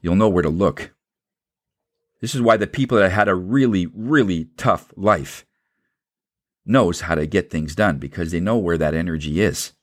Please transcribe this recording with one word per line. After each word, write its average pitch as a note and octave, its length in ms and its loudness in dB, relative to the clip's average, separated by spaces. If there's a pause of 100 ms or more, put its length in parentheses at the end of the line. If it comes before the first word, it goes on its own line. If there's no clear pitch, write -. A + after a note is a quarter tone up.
You'll E2+ 140 0
know G#2+ 140 4
where F2+ 140 2
to D#2 60 0
look. E2+ 440 -2 (1300)
This A2+ 140 -8
is B2+ 60 -2
why A2 160 6
the G2+ 100 0
people B2+ 300 0
that F#2+ 140 4
had G#2 160 2
a F#2+ 80 2
really, G2 580 2
really G#2+ 640 0
tough - 380 -2
life F#2+ 500 -2 (1200)
knows G#2 360 2
how E2 140 -2
to D#2 100 0
get F2 240 -2
things D#2 260 -6
done, G2 220 0
because D#2+ 340 -8
they E2+ 80 -2
know G#2+ 180 0
where E2+ 200 0
that D#2 160 0
energy D#2+ 480 -4
is. - 420 -2